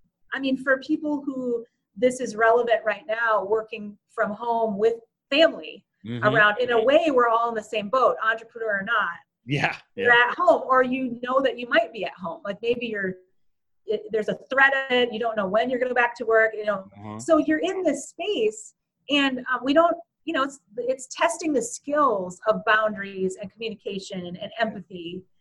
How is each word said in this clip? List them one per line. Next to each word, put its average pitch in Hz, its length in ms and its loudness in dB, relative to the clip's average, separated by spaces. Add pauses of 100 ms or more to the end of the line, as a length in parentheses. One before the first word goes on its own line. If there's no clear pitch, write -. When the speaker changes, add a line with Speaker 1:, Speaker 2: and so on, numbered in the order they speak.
(340)
Speaker 1:
I 262 60 -6
mean, 262 160 -2
for 269 220 0
people 302 480 -2
who 247 400 -4 (320)
this 247 240 0
is 208 160 -6
relevant 226 480 4
right 202 200 -2
now, 220 380 0
working 214 540 -4 (180)
from 208 160 0
home 226 460 -2
with 226 160 4 (360)
family 269 540 2 (220)
Speaker 2:
Mm-hmm. 120 180 -6 (120)
Speaker 1:
around, 208 240 4
in 247 120 0
a 226 120 4
way, 311 260 2
we're 240 200 4
all 233 200 2
in 226 60 -6
the 214 80 -6
same 208 260 -6
boat, 233 340 2
entrepreneur 220 580 -4
or - 20 -8
not. 202 320 -2 (320)
Speaker 2:
Yeah, - 280 0 (200)
Speaker 1:
You're - 180 2
Speaker 2:
yeah. 240 160 8
Speaker 1:
at - 80 -4
home, 320 300 4
or 254 160 4
you 254 400 -4
know 262 180 0
that 240 160 0
you 240 100 -10
might 311 240 2
be 185 140 -6
at - 80 -6
home. 170 320 -12
Like, 202 160 -8
maybe 240 240 -2
you're, 196 300 -4 (720)
it, 208 240 -2
there's 214 180 -2
a 185 80 -2 (140)
threat 269 200 6 (200)
in 247 80 4
it. 240 140 0
You 214 60 -6
don't 226 160 -2
know 202 120 -2
when 226 200 2
you're 247 120 -2
gonna 254 100 -2
go 240 60 -2
back 240 220 2
to 233 80 -6
work, 220 280 4
you 208 100 -8
know. 196 220 -4 (100)
Speaker 2:
Uh-huh. 208 220 -12
Speaker 1:
So 320 220 4
you're 302 180 2
in 370 240 -2
this - 280 -2
space, 302 680 -4 (340)
and, 269 300 0 (120)
um, 247 120 -4
we 277 100 0
don't, 339 240 4 (280)
you 320 100 -6
know, 269 80 2
it's, 269 160 -8 (180)
it's 247 320 -4
testing 330 440 -2
the 233 100 2
skills 233 840 -2
of 208 200 2
boundaries 196 720 0
and 202 100 -12
communication 196 760 -10
and, 175 100 -12
and 196 220 -10
empathy, 185 640 -6 (180)